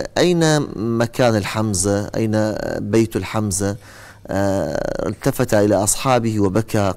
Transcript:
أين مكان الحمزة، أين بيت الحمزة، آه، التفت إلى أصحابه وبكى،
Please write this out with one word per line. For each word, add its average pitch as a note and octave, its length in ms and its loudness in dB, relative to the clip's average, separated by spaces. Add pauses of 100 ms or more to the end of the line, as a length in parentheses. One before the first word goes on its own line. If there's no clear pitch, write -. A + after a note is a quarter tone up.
(180)
أين D#3+ 420 4 (160)
مكان A#2 600 0
الحمزة، G2+ 800 -2
أين G#2+ 380 0 (360)
بيت A2+ 260 2
الحمزة، G2+ 600 -2 (500)
آه، F#2+ 840 -2
التفت B2 460 -2
إلى G#2 200 4
أصحابه A2 680 0
وبكى، G2+ 560 0